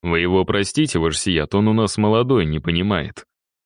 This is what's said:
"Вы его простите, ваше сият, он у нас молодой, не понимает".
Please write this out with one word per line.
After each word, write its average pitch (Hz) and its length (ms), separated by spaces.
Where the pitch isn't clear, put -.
"Вы 85 180
его 90 240
простите, 104 540
ваше 82 200
сият, 80 360
он 104 140
у 110 40
нас 110 240
молодой, 110 480
не 78 140
понимает". 85 680